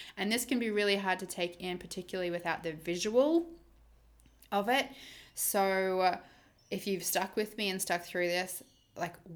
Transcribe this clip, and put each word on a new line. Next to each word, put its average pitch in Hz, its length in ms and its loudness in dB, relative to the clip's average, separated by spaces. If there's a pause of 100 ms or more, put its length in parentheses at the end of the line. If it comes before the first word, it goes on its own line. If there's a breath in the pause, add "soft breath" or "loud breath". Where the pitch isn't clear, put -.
(160 loud breath)
and 202 140 0
this 247 140 2
can 247 140 2
be 233 120 0
really 208 260 4
hard 190 220 0
to 185 80 -6
take 175 340 -4
in, 180 180 -4
particularly 180 520 -4
without 170 320 -2
the 165 100 -4
visual 214 720 2 (1080)
of 202 160 2
it. 262 200 2 (460 loud breath)
So, 190 680 2
uh, 185 160 4 (540 loud breath)
if 196 160 -4
you've 190 160 0
stuck 185 320 0
with 214 240 -2
me 208 120 2
and 190 120 -2
stuck 175 220 0
through 175 240 0
this, 180 340 -2 (340)
like, 170 180 -4 (220)